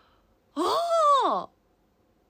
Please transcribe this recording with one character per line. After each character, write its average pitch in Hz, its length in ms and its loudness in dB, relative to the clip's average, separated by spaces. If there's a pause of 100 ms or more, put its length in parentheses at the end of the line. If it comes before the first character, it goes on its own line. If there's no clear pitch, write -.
(560)
ー！ 285 60 -6
あ 571 880 0 (800)